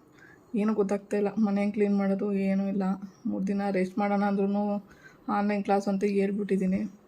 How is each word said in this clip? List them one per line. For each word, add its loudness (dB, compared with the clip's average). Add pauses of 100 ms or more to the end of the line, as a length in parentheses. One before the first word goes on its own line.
(540)
ಏನೂ 0
ಗೊತ್ತಾಗ್ತಾ -2
ಇಲ್ಲ. 2
ಮನೆ 0
ಹೆಂಗೆ 0
ಕ್ಲೀನ್ 2
ಮಾಡೋದು, 0
ಏನೂ 0
ಇಲ್ಲ. -2 (440)
ಮೂರು -2
ದಿನ -2
ರೆಸ್ಟ್ 0
ಮಾಡೋಣ 2
ಅಂದ್ರೂ 0 (440)
ಆನ್‌ಲೈನ್ 0
ಕ್ಲಾಸ್ 2
ಅಂತ 0
ಹೇಳ್ಬಿಟ್ಟಿದ್ದೀನಿ. 0 (160)